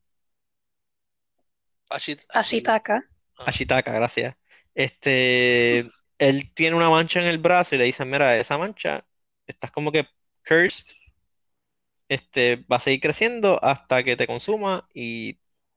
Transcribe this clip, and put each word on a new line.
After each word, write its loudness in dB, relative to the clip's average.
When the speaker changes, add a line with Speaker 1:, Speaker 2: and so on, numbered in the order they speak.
Speaker 1:
Ashit-, -10
Speaker 2:
Ashitaka. 0
Speaker 1:
Ah. -18
Speaker 3:
Ashitaka, -2
gracias. -2
Este, 2
Speaker 2:
<laughs> -10
Speaker 3:
él 2
tiene 0
una 4
mancha 2
en 0
el 0
brazo 2
y 2
le 2
dicen, -2
"Mira, 2
esa -2
mancha, -6
estás -14
como -6
que 0
cursed, 0
este, 0
va 4
a -14
seguir -2
creciendo 0
hasta 0
que -2
te -2
consuma -4
y -12